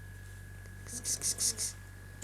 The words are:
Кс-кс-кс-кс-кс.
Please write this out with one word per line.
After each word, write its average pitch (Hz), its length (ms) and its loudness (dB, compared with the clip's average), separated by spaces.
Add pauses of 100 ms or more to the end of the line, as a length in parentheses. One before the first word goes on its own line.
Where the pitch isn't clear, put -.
(880)
Кс-кс-кс-кс-кс. - 840 4 (500)